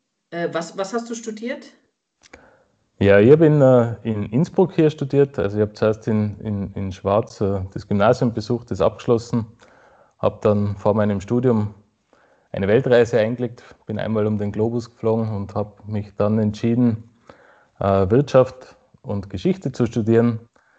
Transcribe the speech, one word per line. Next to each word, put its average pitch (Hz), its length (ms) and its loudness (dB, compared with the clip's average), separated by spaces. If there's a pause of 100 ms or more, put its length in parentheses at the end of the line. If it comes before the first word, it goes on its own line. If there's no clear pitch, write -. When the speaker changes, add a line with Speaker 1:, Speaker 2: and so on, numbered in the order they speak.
(300)
Speaker 1:
Äh, 170 240 -6
was, 170 240 -8
was 196 160 -6
hast 233 160 -8
du 233 60 -8
studiert? 226 500 -10 (1300)
Speaker 2:
Ja, 98 200 6
ich 113 120 8
habe 156 160 8
in, 151 140 4
äh, 123 420 4
in 104 240 -4
Innsbruck 165 460 0
hier 156 160 4
studiert. 143 500 0
Also 98 180 -2
ich 104 40 2
habe 104 120 -2
zuerst 110 340 -2
in, 107 320 -2
in, 101 340 -6
in 98 180 -8
Schwarz, 101 500 -2
äh, 98 200 -2 (120)
das - 140 -12
Gymnasium 110 460 2
besucht, 117 380 -6
das 101 80 -8
abgeschlossen, 113 680 -2 (720)
habe 107 220 -2
dann 104 360 0
vor 104 160 0
meinem 104 260 0
Studium 110 540 -2 (800)
eine 95 160 -4
Weltreise 120 520 2
eingelegt, 120 440 -4 (240)
bin 107 120 -8
einmal 107 280 -2
um 107 100 -2
den 101 140 -6
Globus 117 400 -4
geflogen 110 440 -4
und 98 200 -10
habe 104 180 -6 (120)
mich 104 300 -8
dann 104 240 0
entschieden, 117 720 -2 (720)
äh, 98 300 0
Wirtschaft 127 680 0 (240)
und 101 280 -10
Geschichte 139 420 -4
zu 127 160 -2
studieren. 113 520 2 (400)